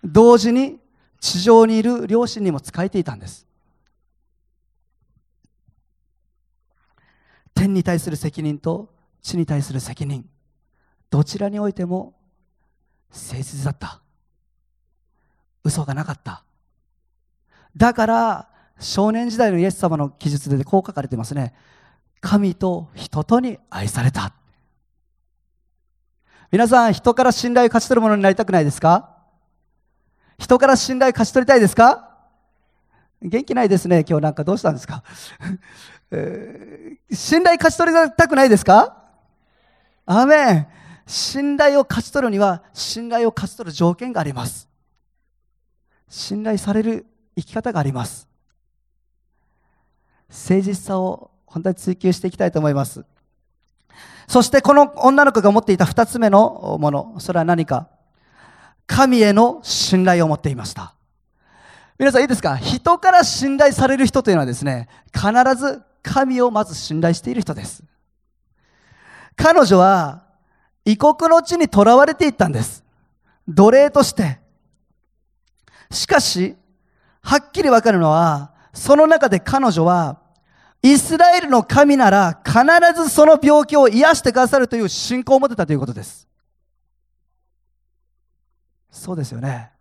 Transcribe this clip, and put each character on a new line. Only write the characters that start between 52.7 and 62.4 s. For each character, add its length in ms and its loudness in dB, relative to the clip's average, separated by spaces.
ま 120 -4
す。 180 -18
そ 140 2
し 80 0
て、 120 2
こ 120 2
の 200 4
女 200 6
の 80 2
子 80 0
が 100 4
持 80 2
っ 40 -6
て 100 0
い 40 0
た 80 2
二 200 0
つ 120 -12
目 120 2
の 500 2
も 120 -2
の、 280 -10
そ 140 -10
れ 60 0
は 60 -2
何 200 -2
か。 240 -6
神 340 2
へ 120 4
の 300 2
信 420 -2
頼 180 2
を 60 0
持 60 0
っ 40 -12
て 100 -6
い 60 -6
ま 80 -12
し 100 -14
た。 220 -18
皆 140 2
さ 60 4
ん、 20 4
い 40 2
い 40 -6
で 60 0
す 60 -8